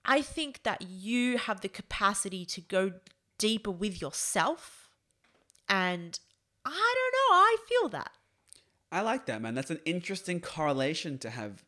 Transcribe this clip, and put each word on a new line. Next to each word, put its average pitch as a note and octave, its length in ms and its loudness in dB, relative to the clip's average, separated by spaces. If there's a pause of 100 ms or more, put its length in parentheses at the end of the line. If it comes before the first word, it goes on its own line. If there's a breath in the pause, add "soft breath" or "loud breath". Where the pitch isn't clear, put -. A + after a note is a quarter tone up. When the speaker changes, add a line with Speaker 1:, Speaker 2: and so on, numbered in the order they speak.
Speaker 1:
I C#4 160 6
think C#4+ 420 -8
that G#3+ 180 -2
you A#3 560 0
have G#3+ 240 -2
the G3 80 -6
capacity G3 760 -2
to - 160 -8
go F#3+ 320 0 (440)
deeper G#3+ 340 2
with F3+ 300 -4
yourself, - 880 -2 (800)
and F3+ 520 0 (460)
I C4 40 -4 (260)
don't B4+ 180 2
know, C5 220 6
I G#4+ 220 8 (100)
feel A#4+ 220 2
that. - 220 -8 (800 loud breath)
Speaker 2:
I F3 100 -2
like A3+ 260 0
that, A2+ 140 -2
man. A2+ 140 -4
That's C3+ 160 -4
an D#3+ 140 -4
interesting F3 560 -2
correlation D3 800 -2
to A#2+ 100 -8
have G#2+ 380 -10